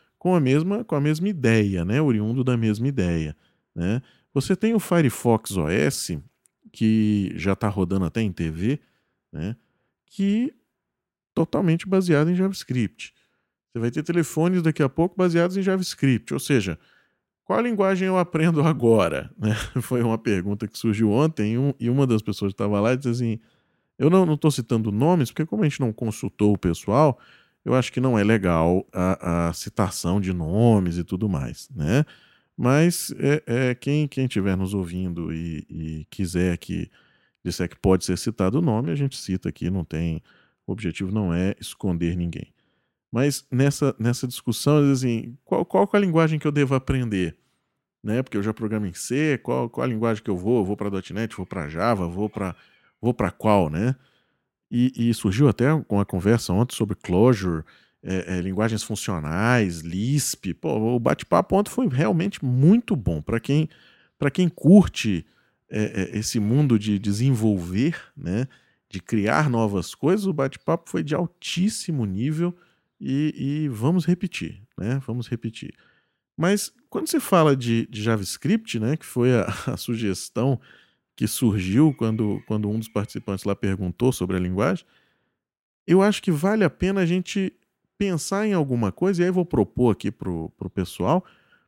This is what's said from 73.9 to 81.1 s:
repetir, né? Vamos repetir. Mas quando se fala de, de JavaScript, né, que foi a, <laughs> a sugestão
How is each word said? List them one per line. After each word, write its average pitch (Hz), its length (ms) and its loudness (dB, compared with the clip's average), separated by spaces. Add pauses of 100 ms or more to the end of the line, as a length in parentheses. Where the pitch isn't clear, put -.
repetir, 170 580 -4 (140)
né? 127 300 -4
Vamos 120 220 -6
repetir. - 460 -8 (640)
Mas 190 360 0 (160)
quando - 200 -6
se 311 120 0
fala 156 360 4
de, 117 300 0
de 107 160 -10
JavaScript, 117 760 -2
né, 120 180 -2
que - 100 -12
foi 123 280 2
a, 110 100 2 (220)
<laughs> - 0 -
a 117 100 -4
sugestão 113 840 -4 (540)